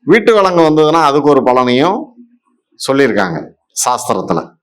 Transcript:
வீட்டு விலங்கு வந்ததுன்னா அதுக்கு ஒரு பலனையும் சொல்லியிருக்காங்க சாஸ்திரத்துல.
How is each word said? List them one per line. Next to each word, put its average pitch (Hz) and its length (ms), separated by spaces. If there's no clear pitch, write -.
வீட்டு 214 340
விலங்கு 185 280
வந்ததுன்னா 156 400
அதுக்கு 147 280
ஒரு 135 120
பலனையும் 127 560
சொல்லியிருக்காங்க 104 600
சாஸ்திரத்துல. - 800